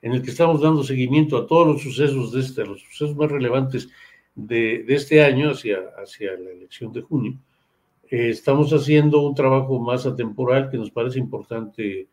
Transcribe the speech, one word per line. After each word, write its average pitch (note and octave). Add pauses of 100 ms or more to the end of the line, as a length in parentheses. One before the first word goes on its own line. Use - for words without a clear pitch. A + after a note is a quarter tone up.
en A#2
el C3
que C3
estamos E3
dando D#3
seguimiento C3
a -
todos E3+
los D3+
sucesos C3
de B2+
este, C3
a G#2
los G2
sucesos D3
más D3+
relevantes C3 (460)
de, A2+
de C3
este D3+
año C#3+
hacia, A2 (240)
hacia G2
la F#2
elección F#2
de A#2
junio, C3 (720)
eh, A#2+
estamos C#3
haciendo D3
un C#3+
trabajo C3+
más B2
atemporal B2+
que C3+
nos G#2+
parece B2+
importante G#2+